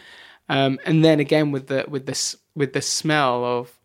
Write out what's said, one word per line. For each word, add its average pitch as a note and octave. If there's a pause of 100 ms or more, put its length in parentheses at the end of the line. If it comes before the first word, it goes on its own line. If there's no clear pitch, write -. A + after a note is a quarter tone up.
(500)
Um, C3+
and D#3+
then D#3
again D3
with C3+
the, C3+
with C#3
the C#3
s-, - (200)
with C#3
the C#3
smell C3
of, B2